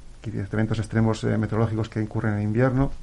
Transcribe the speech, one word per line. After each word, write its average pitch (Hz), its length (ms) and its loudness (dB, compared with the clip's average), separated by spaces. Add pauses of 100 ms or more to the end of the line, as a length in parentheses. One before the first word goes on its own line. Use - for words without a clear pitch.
(540)
eventos 107 260 0
extremos, 110 460 2
eh, 110 120 2
meteorológicos 107 520 0
que 110 120 -2
incurren 107 340 -2
en 104 80 0
invierno 123 600 2